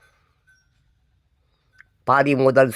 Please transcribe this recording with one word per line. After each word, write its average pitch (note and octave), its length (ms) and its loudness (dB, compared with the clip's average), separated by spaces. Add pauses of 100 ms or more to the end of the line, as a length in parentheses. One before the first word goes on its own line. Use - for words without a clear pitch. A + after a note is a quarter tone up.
(2000)
பறிமுதல் C3+ 640 0